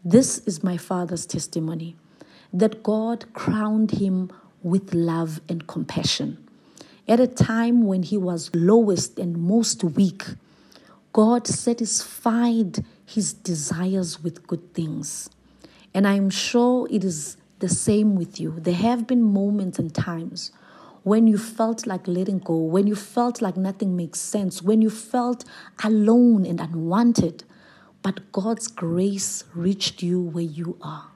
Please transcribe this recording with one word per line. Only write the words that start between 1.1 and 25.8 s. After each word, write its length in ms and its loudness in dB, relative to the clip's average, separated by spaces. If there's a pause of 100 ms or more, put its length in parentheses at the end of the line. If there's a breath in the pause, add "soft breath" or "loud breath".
testimony, 680 -6 (560 loud breath)
that 300 0
God 520 -4
crowned 580 0
him 400 -2 (320 loud breath)
with 320 -2
love 520 -2
and 200 -8
compassion. 720 -4 (680 loud breath)
At 120 4
a 80 4
time 560 2
when 200 0
he 140 -4
was 380 -4
lowest 640 4
and 180 -4
most 460 0
weak, 420 0 (880 soft breath)
God 320 4
satisfied 1400 -2 (220 loud breath)
his 260 -4
desires 920 -4
with 240 -8
good 260 -8
things. 560 -8 (640 soft breath)
And 140 4
I 80 4
am 160 2
sure 580 2
it 140 0
is 340 -6 (220)
the 100 -2
same 460 2
with 240 -4
you. 200 -6
There 140 0
have 320 0
been 160 2
moments 560 2
and 160 -4
times 580 -6 (520 loud breath)
when 220 6
you 120 6
felt 500 -4
like 180 -6
letting 340 -2
go, 180 -2
when 280 2
you 80 2
felt 480 -2
like 140 -2
nothing 400 -2
makes 240 -6
sense, 420 -4
when 200 4
you 80 4
felt 560 -4 (360 loud breath)